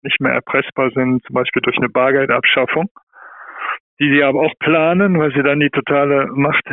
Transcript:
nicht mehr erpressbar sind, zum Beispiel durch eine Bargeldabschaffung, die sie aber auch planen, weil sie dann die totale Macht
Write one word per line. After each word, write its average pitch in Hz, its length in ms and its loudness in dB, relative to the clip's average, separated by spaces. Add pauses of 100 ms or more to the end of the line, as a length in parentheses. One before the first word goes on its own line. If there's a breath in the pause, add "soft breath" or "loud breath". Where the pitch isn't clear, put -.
nicht 135 160 -4
mehr 131 140 0
erpressbar 131 580 -2
sind, 127 320 0
zum 131 120 -8
Beispiel - 260 -2
durch - 160 -2
eine 120 120 -2
Bargeldabschaffung, 131 1000 0 (1080 loud breath)
die 147 140 2
sie 143 120 4
aber 139 180 2
auch 156 180 0
planen, 170 580 2
weil 151 160 0
sie 143 80 0
dann 143 200 2
die 147 80 2
totale 143 580 0
Macht 139 460 0